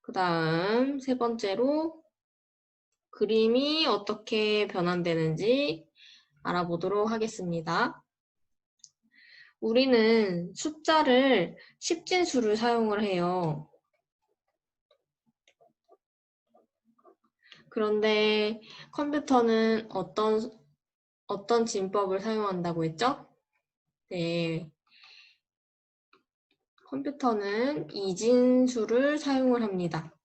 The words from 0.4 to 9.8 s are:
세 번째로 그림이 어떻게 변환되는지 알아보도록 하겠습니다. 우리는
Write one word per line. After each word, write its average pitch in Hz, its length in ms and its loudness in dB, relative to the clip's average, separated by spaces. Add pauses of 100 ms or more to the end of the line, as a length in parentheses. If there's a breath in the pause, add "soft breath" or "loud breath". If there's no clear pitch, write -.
세 254 180 -2
번째로 240 840 -2 (1080)
그림이 233 760 0
어떻게 214 800 -2
변환되는지 175 1200 -2 (560 soft breath)
알아보도록 175 680 -2
하겠습니다. 190 920 -4 (1600 loud breath)
우리는 220 880 4